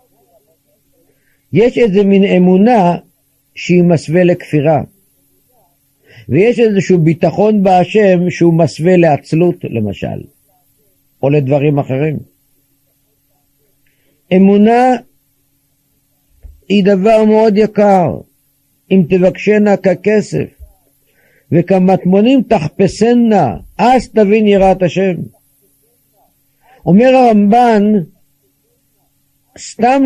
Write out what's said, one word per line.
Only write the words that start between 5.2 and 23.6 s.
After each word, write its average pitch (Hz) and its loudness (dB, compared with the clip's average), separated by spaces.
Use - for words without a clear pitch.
ויש 202 0
איזשהו 196 0
ביטחון 175 0
בהשם 180 0
שהוא 170 0
מסווה 165 0
לעצלות, 170 0
למשל, 98 -8
או 135 -2
לדברים 143 -2
אחרים. 135 -6
אמונה 214 2
היא 196 0
דבר 208 2
מאוד 214 2
יקר. 196 0
אם 185 2
תבקשנה 196 0
ככסף 180 -4
וכמטמונים 185 0
תחפשנה, 208 -2